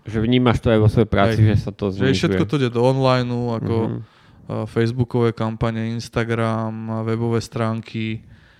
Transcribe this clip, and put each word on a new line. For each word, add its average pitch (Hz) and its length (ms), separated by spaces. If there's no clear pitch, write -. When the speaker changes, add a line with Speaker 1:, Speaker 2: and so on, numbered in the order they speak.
Speaker 1:
Že 107 200
vnímaš 120 380
to 123 100
aj 110 100
vo 107 80
svojej 110 200
práci, 104 320
Speaker 2:
Hej. 107 80
Speaker 1:
že 107 120
sa 101 120
to 101 180
Speaker 2:
Že 95 140
Speaker 1:
znižuje. 135 120
Speaker 2:
všetko 92 280
to 101 120
ide 127 160
do 117 120
online, 127 440
ako, 117 520
Speaker 1:
Mhm. 113 120
Speaker 2:
eh, - 760
facebookové 117 640
kampane, 113 500
Instagram, 113 840
webové 117 360
stránky 110 840